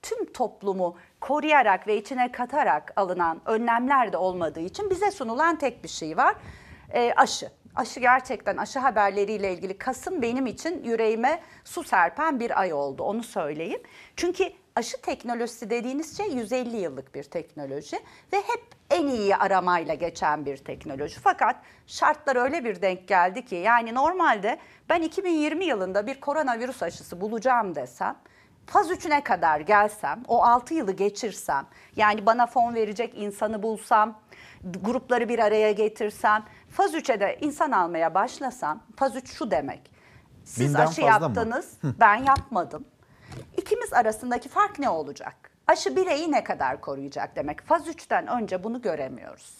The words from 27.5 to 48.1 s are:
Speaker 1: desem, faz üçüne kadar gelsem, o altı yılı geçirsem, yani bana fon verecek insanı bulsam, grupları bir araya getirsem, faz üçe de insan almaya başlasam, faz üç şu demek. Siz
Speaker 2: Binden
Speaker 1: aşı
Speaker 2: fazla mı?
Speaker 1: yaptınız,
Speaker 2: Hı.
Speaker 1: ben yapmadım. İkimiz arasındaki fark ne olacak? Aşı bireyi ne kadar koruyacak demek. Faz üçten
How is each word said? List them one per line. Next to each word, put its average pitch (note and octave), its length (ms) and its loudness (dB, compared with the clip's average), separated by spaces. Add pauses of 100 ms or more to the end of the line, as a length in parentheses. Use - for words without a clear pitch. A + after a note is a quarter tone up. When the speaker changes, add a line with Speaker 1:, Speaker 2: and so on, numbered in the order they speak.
Speaker 1:
desem, D3+ 400 -6 (500)
faz F#4+ 260 4
üçüne D4+ 320 0
kadar E3 360 2
gelsem, G#3 680 2
o A#3 160 4
altı B3 300 4
yılı A#3+ 180 -2
geçirsem, F#3+ 760 -4 (300)
yani G#3 300 2
bana A#3 200 6
fon A#3 300 0
verecek A3 420 -2
insanı G#3 460 -4
bulsam, A3 560 2 (600)
grupları A#3 480 0
bir A3+ 100 0
araya G#3+ 320 4
getirsem, G#3+ 720 0 (260)
faz F#4 260 0
üçe B3+ 240 0
de G3 220 0
insan D4+ 300 0
almaya E3+ 420 2
başlasam, G#3 720 -2 (120)
faz C4+ 200 0
üç - 220 -10
şu A#3+ 140 -4
demek. C#3 400 -4 (540)
Siz C3 240 -2
Speaker 2:
Binden D3+ 180 6
Speaker 1:
aşı D#3+ 140 -2
Speaker 2:
fazla D#3+ 280 6
mı? F#3+ 80 -2
Speaker 1:
yaptınız, A#3 440 -4
Speaker 2:
Hı. C3+ 180 -2
Speaker 1:
ben G#3+ 160 10
yapmadım. A#3+ 680 0 (720)
İkimiz - 360 -4
arasındaki A#3+ 560 0
fark G4+ 300 0
ne C4 100 -2
olacak? - 600 -8 (160)
Aşı F4 280 2
bireyi E4+ 360 0
ne A#3 120 2
kadar C#3 380 -4
koruyacak C#3 540 -8
demek. D3 260 -6
Faz D4+ 260 0
üçten G#3+ 400 -4